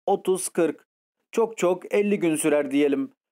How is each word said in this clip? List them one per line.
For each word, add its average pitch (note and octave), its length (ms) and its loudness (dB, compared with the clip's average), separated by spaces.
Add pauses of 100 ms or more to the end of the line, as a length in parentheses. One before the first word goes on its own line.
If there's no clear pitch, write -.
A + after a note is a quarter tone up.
otuz, F#3 440 -2
kırk, - 380 -2 (440)
çok A3+ 260 -2
çok F3+ 360 -2
elli G#3 260 2
gün D#3+ 160 0
sürer D3 360 0
diyelim. C#3 400 0 (200)